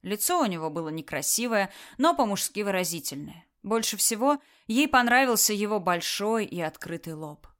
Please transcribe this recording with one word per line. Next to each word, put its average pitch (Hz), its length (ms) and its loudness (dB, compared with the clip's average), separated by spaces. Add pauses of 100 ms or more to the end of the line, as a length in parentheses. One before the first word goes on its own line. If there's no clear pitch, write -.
Лицо 214 340 0
у 277 60 2
него 165 240 -4
было 156 200 -6
некрасивое, 190 800 -2 (260)
но 311 180 4
по-мужски 202 440 -2
выразительное. 170 880 -4 (160)
Больше 220 340 -2
всего 254 400 2 (300)
ей 262 200 4
понравился 247 640 4
его 208 280 0
большой 190 680 0
и 175 160 -6
открытый 165 520 -8
лоб. 151 340 -14 (120)